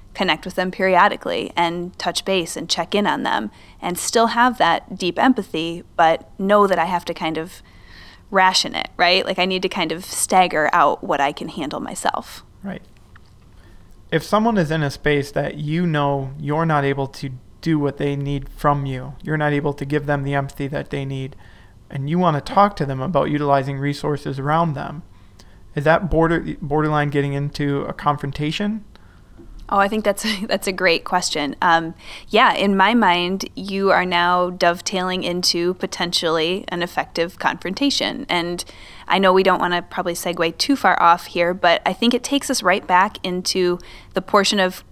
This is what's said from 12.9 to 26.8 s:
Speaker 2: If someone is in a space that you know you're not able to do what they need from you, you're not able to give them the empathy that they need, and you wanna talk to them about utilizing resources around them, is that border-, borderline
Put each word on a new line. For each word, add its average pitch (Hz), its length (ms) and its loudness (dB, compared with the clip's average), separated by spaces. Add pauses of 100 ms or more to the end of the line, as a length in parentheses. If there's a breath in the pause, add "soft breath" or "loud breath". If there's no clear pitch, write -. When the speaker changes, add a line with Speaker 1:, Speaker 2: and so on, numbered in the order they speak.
Speaker 2:
If 160 120 0
someone 220 360 2
is 156 120 0
in 160 120 0
a 139 100 0
space 143 400 0
that 147 240 -4
you 156 300 -2
know 143 520 0
you're 151 280 -2
not 147 180 2
able 139 240 0
to - 220 -10 (300)
do 160 200 0
what 139 160 -2
they 143 180 -2
need 139 340 -4
from 143 380 0
you, 131 280 -8 (100)
you're 156 120 -2
not 151 160 2
able 143 200 0
to 139 120 -6
give 143 220 -2
them 143 160 0
the 139 120 -2
empathy 139 340 -4
that 143 220 -6
they 143 140 -4
need, 135 300 -8 (560 soft breath)
and 139 180 -6
you 170 100 0
wanna 160 220 2
talk 202 360 2
to - 100 -2
them 135 140 -4
about 139 300 0
utilizing 139 480 0
resources 143 600 -4
around 156 360 0
them, 143 280 -10 (720 soft breath)
is 147 100 -4
that 160 260 4
border-, 160 520 2
borderline 151 480 0